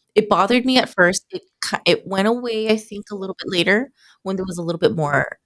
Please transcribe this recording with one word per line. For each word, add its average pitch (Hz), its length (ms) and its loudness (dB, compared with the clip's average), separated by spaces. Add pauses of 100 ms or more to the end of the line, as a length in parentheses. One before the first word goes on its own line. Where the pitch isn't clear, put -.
(160)
it 208 140 4
bothered 208 360 2
me 254 120 2
at - 120 2
first. 180 420 2
It 185 120 -10 (200)
ki-, - 220 -4
it 175 220 2
went 196 200 0
away, 226 420 -2
I 220 80 2
think, 208 340 -14
a 208 40 -8
little 190 240 -8
bit - 120 -10
later 190 400 2 (320)
when 190 120 -4
there 185 100 -4
was 175 120 -8
a 175 60 -6
little 170 160 -4
bit 151 160 2
more 147 500 -2